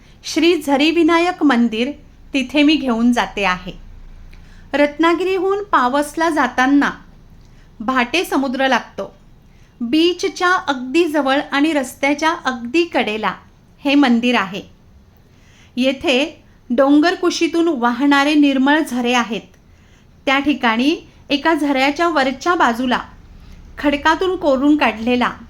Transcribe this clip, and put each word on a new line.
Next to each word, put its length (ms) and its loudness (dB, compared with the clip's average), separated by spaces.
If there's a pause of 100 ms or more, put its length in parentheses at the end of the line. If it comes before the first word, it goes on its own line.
(240)
श्री 380 0
झरी 300 0
विनायक 520 0
मंदिर 480 0 (420)
तिथे 300 0
मी 120 4
घेऊन 360 0
जाते 340 -2
आहे. 260 -4 (1000)
रत्नागिरीहून 920 0
पावसला 680 -2
जाताना 600 0 (880)
भाटे 460 -2
समुद्र 420 -2
लागतो. 480 -4 (680)
बीचच्या 680 0
अगदी 540 0
जवळ 340 0 (120)
आणि 220 0
रस्त्याच्या 640 -2 (100)
अगदी 380 -2
कडेला 500 -4 (520)
हे 100 2
मंदिर 400 2
आहे. 260 -4 (1120)
येथे 680 0 (260)
डोंगर 460 4
कुशीतून 520 0
वाहणारे 680 2
निर्मळ 460 4
झरे 340 -2
आहेत. 340 -4 (760)
त्या 140 0
ठिकाणी 560 0 (340)
एका 240 0
झऱ्याच्या 540 0
वरच्या 480 -2
बाजूला 440 0 (760)
खडकातून 580 0
कोरून 420 2
काढलेला 540 0 (180)